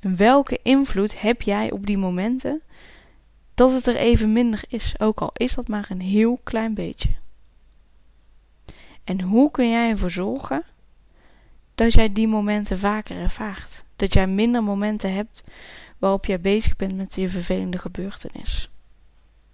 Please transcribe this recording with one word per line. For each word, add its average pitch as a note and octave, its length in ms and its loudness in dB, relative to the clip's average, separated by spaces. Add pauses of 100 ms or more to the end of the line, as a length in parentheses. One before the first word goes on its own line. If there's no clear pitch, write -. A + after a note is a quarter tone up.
En F#3+ 140 -2
welke B3+ 460 4
invloed B3+ 580 0
heb A#3 220 -2
jij G#3 280 -2
op G3+ 160 -8
die G3+ 120 0
momenten G#3 640 -4 (920)
dat B3+ 180 4
het B3+ 140 -2
er A#3 100 0
even A3+ 360 2
minder A3+ 360 0
is, - 300 -6
ook G#3+ 220 0
al - 120 -4
is B3+ 220 -2
dat A#3+ 140 -6
maar G#3 220 -6
een F#3 100 -8
heel G#3+ 420 2
klein A3 320 -4
beetje? - 400 -2 (1900)
En F#3+ 160 -4
hoe A3 300 4
kun A#3+ 200 0
jij A#3 200 0
ervoor G3 200 0
zorgen A#3+ 540 -6 (1080)
dat A3+ 180 2
jij A3 200 10
die A3 160 2
momenten G#3 500 -2
vaker G3+ 380 -4
ervaart? - 680 -6 (120)
Dat G3 160 -2
jij F#3+ 140 6
minder A3 360 0
momenten G3+ 520 -4
hebt G#3 300 -10 (540)
waarop G3 280 0
jij F#3+ 140 -2
bezig G3+ 360 2
bent F#3+ 200 -6
met F#3+ 180 -10
je F#3+ 140 -4
vervelende F#3 500 -4
gebeurtenis. - 920 -8 (840)